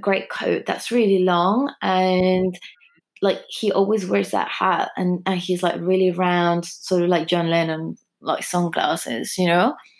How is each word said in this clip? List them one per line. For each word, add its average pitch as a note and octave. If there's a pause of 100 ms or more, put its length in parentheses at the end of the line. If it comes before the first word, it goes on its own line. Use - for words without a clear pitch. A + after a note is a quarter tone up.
great G3
coat -
that's -
really G#3
long, F#3 (100)
and, F#3 (640)
like, F#3+
he G#3
always G3
wears G3
that G3
hat, F#3
and, F3+
and F#3+
he's, F3+
like, E3+
really F#3
round, F3
sort -
of F3
like E3
John E3+
Lennon, E3 (260)
like, -
sunglasses, E3
you F#3
know? F3+ (240)